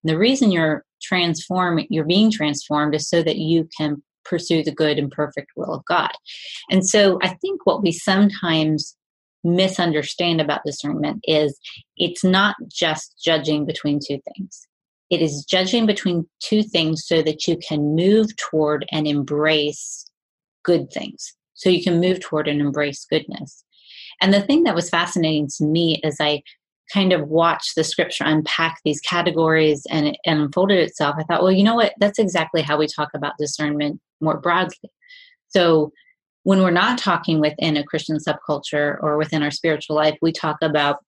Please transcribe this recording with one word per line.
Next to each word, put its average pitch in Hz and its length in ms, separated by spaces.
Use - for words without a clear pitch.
And 160 100
the 160 60
reason 240 320
you're 160 340
transform-, 175 880
you're 156 140
being 202 280
transformed 147 640
is 156 120
so 170 140
that 156 140
you 165 320
can 147 240
pursue 170 400
the 151 100
good 151 240
and 143 140
perfect 147 420
will - 180
of 143 120
God. 175 260
And 190 120
so 196 380
I 185 60
think 370 360
what 196 200
we 165 80
sometimes 170 1040
misunderstand 170 960
about 147 260
discernment 147 580
is 151 340
it's 175 280
not 196 320
just - 460
judging 151 400
between 147 360
two 139 180
things. - 320
It 165 140
is 147 260
judging 190 380
between 180 400
two 214 220
things 160 420
so 160 160
that 156 240
you 165 100
can 151 380
move 214 420
toward 151 540
and 156 160
embrace 147 1000
good 147 260
things. - 440
So - 160
you 175 120
can 170 180
move 180 200
toward 151 280
and 147 120
embrace 143 480
goodness. - 560
And 196 140
the 202 80
thing 302 220
that 202 100
was 170 160
fascinating 160 580
to 156 60
me 160 380
as 151 180
I 147 220
kind 190 200
of 151 160
watched 165 480
the 160 80
scripture - 400
unpack 156 600
these 151 160
categories 160 880
and 151 180
it, 147 80
and 156 140
unfolded 180 380
itself, 151 400
I 156 60
thought, 170 180
"Well, 190 100
you 190 120
know 226 100
what? 226 260
That's 202 180
exactly 170 440
how 147 160
we 151 100
talk 147 260
about 147 240
discernment 147 600
more 156 200
broadly." 175 500
So 160 440
when 190 200
we're 180 80
not 214 280
talking 165 420
within 151 360
a 147 80
Christian 156 340
subculture 147 840
or 151 160
within 151 240
our 147 80
spiritual 151 460
life, 151 260
we 165 100
talk 156 300
about 147 460